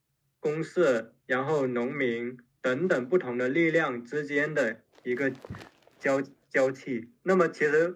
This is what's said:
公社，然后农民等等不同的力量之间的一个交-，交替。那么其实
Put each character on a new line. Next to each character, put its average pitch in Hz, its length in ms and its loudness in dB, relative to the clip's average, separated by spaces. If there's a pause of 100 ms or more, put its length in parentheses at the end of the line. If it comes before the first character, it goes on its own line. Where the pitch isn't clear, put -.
(400)
公 156 240 -2
社， 139 520 0 (100)
然 127 180 -2
后 147 220 0
农 123 260 -2
民 123 460 -4 (240)
等 131 260 0
等 135 220 0
不 185 80 2
同 123 220 -2
的 127 100 0
力 160 220 2
量 143 340 0
之 147 180 -6
间 147 300 -2
的 120 280 -2 (220)
一 123 120 -2
个 135 160 -2 (680)
交-， 139 220 0 (260)
交 135 220 2
替。 131 400 -8 (140)
那 185 120 4
么 165 140 4
其 151 160 -2
实 160 300 2